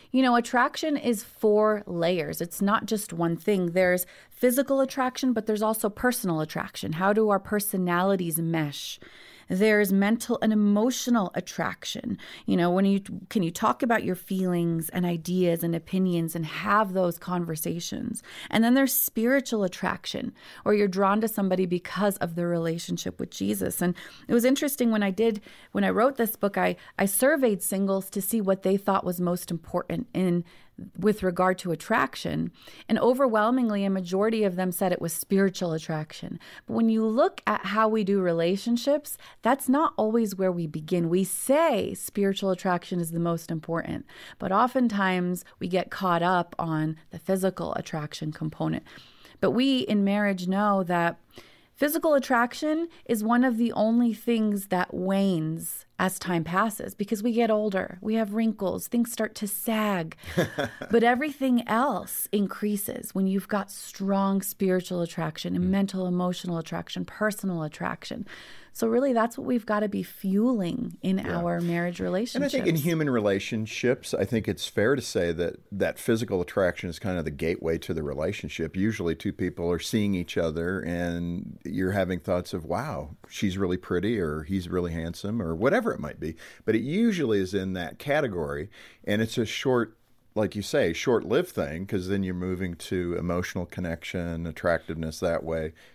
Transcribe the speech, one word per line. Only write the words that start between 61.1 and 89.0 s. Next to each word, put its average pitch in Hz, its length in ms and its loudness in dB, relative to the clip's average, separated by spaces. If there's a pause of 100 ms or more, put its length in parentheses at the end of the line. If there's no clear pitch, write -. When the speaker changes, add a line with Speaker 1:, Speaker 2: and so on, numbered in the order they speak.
Speaker 1:
else 226 640 0
increases 208 800 -2
when 190 120 2
you've 190 220 0
got 202 220 -2
strong 196 720 0
spiritual 185 600 0
attraction 170 520 -6
and 180 120 0
Speaker 2:
Mm. - 20 2
Speaker 1:
mental, 190 380 0
emotional 180 520 -2
attraction, 170 460 -8
personal 196 580 -4
attraction. - 640 -6 (460)
So - 160 -2
really, 254 240 2
that's 233 240 2
what 233 100 -8
we've 247 200 0
gotta 208 240 0
be 196 120 -2
fueling 196 1000 0
in 190 160 2
Speaker 2:
Yeah. - 180 -4
Speaker 1:
our 175 240 0
marriage 175 400 -2
Speaker 2:
And 185 80 -2
I 180 80 0
think 233 180 -4
in 262 60 -2
Speaker 1:
relationships. 247 420 0
Speaker 2:
human 160 280 2
relationships, 110 1040 0
I 98 100 2
think 110 240 -2
it's 90 200 -2
fair 113 280 2
to 123 60 -2
say 87 300 0
that, 85 240 -2 (160)
that 92 260 -2
physical 110 420 0
attraction 90 480 0
is 80 100 -8
kind 92 200 -4
of 78 80 -2
the 78 40 -4
gateway 80 480 -2
to - 140 -8
the 80 100 -4
relationship. 76 720 -4
Usually 92 400 0
two 95 200 -6
people 87 360 -2
are 85 100 0
seeing 104 340 0
each 90 240 -4
other 85 420 -2
and 87 840 -4
you're 95 280 -2
having 92 280 0
thoughts 90 340 -2
of, 82 100 -6
"Wow, 85 520 -6 (120)
she's 95 300 -2
really 92 180 0
pretty," 95 420 0
or, 78 260 -2
"He's 90 240 -4
really 87 240 -2
handsome," 85 500 -4
or 82 120 -2
whatever 151 380 2
it - 60 -8
might 71 220 -8
be. 80 160 -6 (280)
But 110 120 2
it - 60 0
usually 160 580 2
is 92 140 -2
in 95 180 -2
that 90 260 -6
category, 95 720 -2 (320)